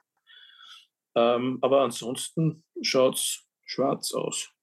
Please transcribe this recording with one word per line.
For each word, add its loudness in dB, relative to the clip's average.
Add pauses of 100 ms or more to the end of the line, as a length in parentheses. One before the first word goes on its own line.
(1160)
Ähm, 2
aber 4
ansonsten -4 (180)
schaut's 0 (200)
schwarz -4
aus -6 (120)